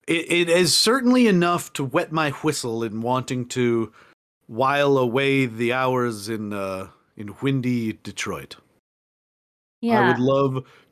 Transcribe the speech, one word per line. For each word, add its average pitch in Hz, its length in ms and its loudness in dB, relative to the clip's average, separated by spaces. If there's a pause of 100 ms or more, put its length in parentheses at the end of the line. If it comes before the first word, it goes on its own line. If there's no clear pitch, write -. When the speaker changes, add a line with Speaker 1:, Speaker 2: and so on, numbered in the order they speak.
Speaker 1:
it, 165 240 -2
it 170 180 2
is 170 260 4
certainly 247 520 4
enough 175 460 2
to 147 100 -4
wet 151 280 -2
my 156 200 0
whistle 123 520 -4
in 110 180 -6
wanting 123 480 -4
to 117 420 0 (560)
while 139 500 2
away 135 480 2
the 117 280 -2
hours 123 560 -2
in, 107 240 -6
uh, 95 340 -6 (300)
in 104 240 -14
windy 123 520 -2 (100)
Detroit. - 580 -10
I - 1300 -16
Speaker 2:
Yeah. 208 200 4
Speaker 1:
would 120 120 2
love 135 460 0 (260)